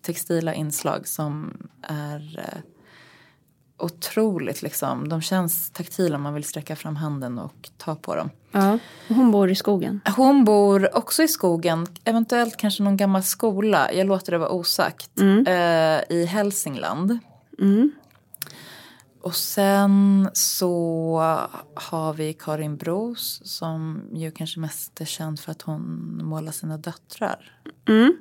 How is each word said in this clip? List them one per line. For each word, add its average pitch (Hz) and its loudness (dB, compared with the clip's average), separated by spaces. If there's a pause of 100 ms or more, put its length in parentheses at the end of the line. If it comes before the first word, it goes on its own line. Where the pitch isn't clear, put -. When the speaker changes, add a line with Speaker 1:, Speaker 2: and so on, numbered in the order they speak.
Speaker 1:
textila 165 -2
inslag - -4
som 151 -8 (240)
är, 147 -10
eh, - -12 (1160)
otroligt, 170 -2
liksom. 135 -6
De 160 -2
känns 180 -2
taktila 170 -2
om 143 -6
man 143 -6
vill 147 -6
sträcka 151 -10
fram 156 -10
handen 139 -6
och - -14
ta 156 -8
på 85 -8
dem. - -4 (220)
Speaker 2:
Ja, 202 2 (300)
och 226 0
hon 247 6
bor 202 4
i 190 2
skogen. 196 -2 (140)
Speaker 1:
Hon 269 6
bor 202 6
också 233 2
i 311 4
skogen. 170 0 (160)
Eventuellt 233 0
kanske 202 0
någon 202 4
gammal 190 2
skola. 202 2
Jag 190 2
låter 190 0
det 170 0
vara 160 0
osagt. - -2
Speaker 2:
Mm. 196 6
Speaker 1:
Eh, 170 2
i 170 2
Hälsingland. 185 -2 (400)
Speaker 2:
Mm. 208 4 (1300)
Speaker 1:
Och 170 -8
sen 196 4
så 165 0 (540)
har 160 -6
vi 156 -4
Karin 151 -6
Bros, 214 -6
som 160 -8 (120)
ju 160 -8
kanske 160 -10
mest - -10
är 160 -8
känd 156 -8
för - -12
att 160 -12
hon 156 -8 (420)
målar 156 -8
sina 156 -8
döttrar. - -8 (360)
Speaker 2:
Mm. 240 6